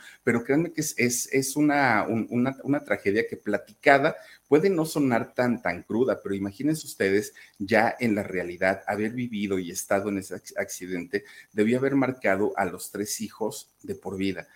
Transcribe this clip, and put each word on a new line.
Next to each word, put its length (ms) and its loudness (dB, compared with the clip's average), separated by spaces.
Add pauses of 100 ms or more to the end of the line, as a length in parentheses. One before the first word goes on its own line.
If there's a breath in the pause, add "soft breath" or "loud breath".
(260 loud breath)
pero 180 2
créanme 300 0
que 80 -6
es, 160 -4
es, 340 0
es 240 0
una, 500 4
un, 260 -2
una, 320 0
una 200 0
tragedia 460 0
que 80 -10
platicada 800 2 (320 loud breath)
puede 200 6
no 140 2
sonar 500 0
tan, 280 0
tan 220 -4
cruda, 380 0
pero 140 -4
imagínense 500 -2
ustedes 480 0 (260 loud breath)
ya 380 4
en 160 2
la 100 -2
realidad 640 -2
haber 240 -2
vivido 460 -2
y 140 -4
estado 380 -2
en 80 -2
ese 180 -8
ac-, 220 -16
accidente, 640 -6 (300 loud breath)
debió 240 2
haber 180 0
marcado 640 2
a 80 2
los 260 -8
tres 300 -6
hijos 520 -8 (100)
de 120 -8
por 220 -10
vida. 380 -4